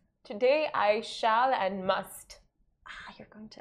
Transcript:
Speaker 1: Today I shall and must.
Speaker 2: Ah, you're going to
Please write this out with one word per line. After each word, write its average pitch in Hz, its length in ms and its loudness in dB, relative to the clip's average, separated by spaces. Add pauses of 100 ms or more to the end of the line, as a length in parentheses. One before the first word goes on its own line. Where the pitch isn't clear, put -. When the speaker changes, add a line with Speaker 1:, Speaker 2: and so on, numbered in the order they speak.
(240)
Speaker 1:
Today 262 480 2
I 214 300 2
shall 233 500 2
and 190 320 -2
must. 190 440 -4 (580)
Speaker 2:
Ah, - 320 -18
you're - 180 -20
going 214 200 -18
to - 40 -18